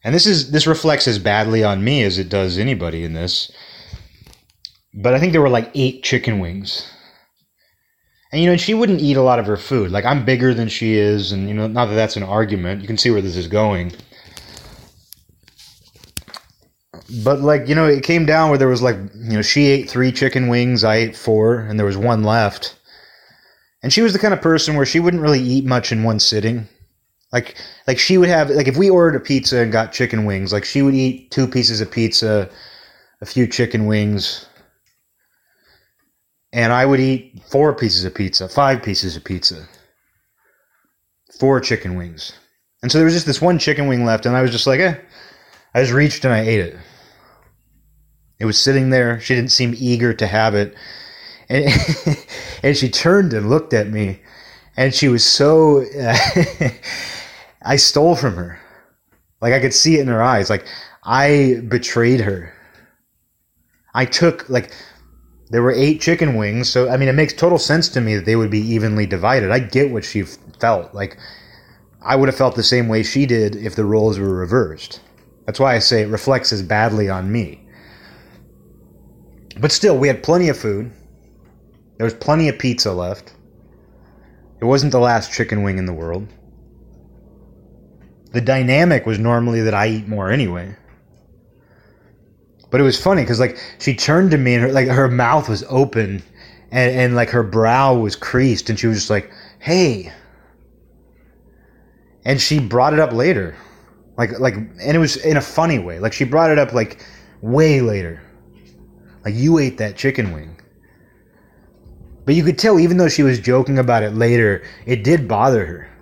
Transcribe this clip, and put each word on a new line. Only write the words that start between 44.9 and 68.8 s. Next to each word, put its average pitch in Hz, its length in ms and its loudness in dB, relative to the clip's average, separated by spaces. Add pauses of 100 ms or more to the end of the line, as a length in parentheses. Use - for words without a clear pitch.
I 123 80 2
just 120 100 0
reached 143 320 0
and 127 80 2
I 110 80 2
ate 110 200 0
it. 85 160 -8 (1600)
It 110 80 -4
was 107 120 0
sitting 135 300 2
there. 120 320 0
She 131 140 -2
didn't 123 180 -2
seem 120 240 0
eager 120 380 0
to 110 120 -2
have 107 280 0
it. 104 200 -2 (720)
And, 139 160 0
<laughs> - 960 -4
and 139 140 2
she 127 120 -2
turned 180 440 2
and 104 180 -2
looked 160 240 0
at 104 140 0
me, 104 320 -4 (560)
and 127 180 0
she 143 140 2
was 117 160 2
so, 147 600 4 (160)
uh, 120 160 0 (440)
<laughs> 143 80 -2 (920)
I 139 140 0
stole 151 400 2
from 95 200 -2
her. 82 220 -10 (840)
Like, 117 120 0
I 131 80 2
could 127 140 -2
see 160 220 2
it 147 40 2
in 131 80 -2
her 113 140 0
eyes. 117 260 2
Like, 101 180 -4 (380)
I 135 640 2
betrayed 120 520 0
her. 92 320 -6 (1400)
I 127 120 0
took, - 420 0
like, 123 240 -4 (800)
there 117 120 2
were 127 100 4
eight 143 280 2
chicken 165 360 0
wings, 110 340 -2
so, 127 180 2
I 127 80 0
mean, 135 120 2
it 131 60 2
makes 151 200 2
total 170 240 2
sense 156 320 0
to 131 100 -2
me 110 160 0
that 90 80 -4
they 113 120 2
would 113 140 0
be 107 100 0
evenly 107 460 0